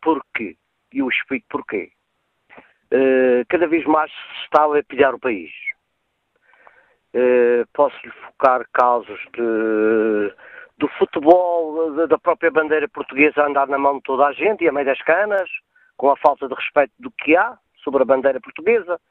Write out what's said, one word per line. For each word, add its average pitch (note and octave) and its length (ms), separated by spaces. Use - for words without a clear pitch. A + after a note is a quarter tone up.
Porquê? A#2 560
E C3 80
eu C3+ 80
explico - 420
porquê. A2 400
Eh, B2+ 560
cada E3+ 180
vez D#3 200
mais D#3 260
se - 320
está D3+ 220
a D3 180
pilhar C3 320
o A2 40
país. G2 300
Eh, A#2+ 500
posso-lhe - 380
focar - 640
casos A#2+ 460
de, A2 1000
do D3 200
futebol, E3 960
da, D#3 140
da D3 100
própria E3 340
bandeira D3+ 380
portuguesa C#3+ 580
andar C#3 220
na C#3 80
mão C#3 220
de - 40
toda C3+ 220
a C#3+ 80
gente F3 320
e - 20
a C#3 60
meio C#3 120
das B2+ 160
canas, G3 480
com C3+ 160
a C3+ 60
falta C#3+ 280
de B2+ 100
respeito - 440
do C3+ 100
que D3+ 280
há A3 200
sobre - 160
a B2+ 40
bandeira C3 360
portuguesa F3 580